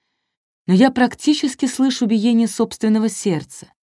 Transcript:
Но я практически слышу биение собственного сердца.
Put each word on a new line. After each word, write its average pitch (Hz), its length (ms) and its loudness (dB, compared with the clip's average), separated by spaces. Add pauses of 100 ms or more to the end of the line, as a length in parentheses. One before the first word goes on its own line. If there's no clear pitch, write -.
(680)
Но 180 60 2
я 247 180 4
практически 262 720 -2
слышу 254 400 -2
биение 226 420 2
собственного 220 640 -2
сердца. - 720 -6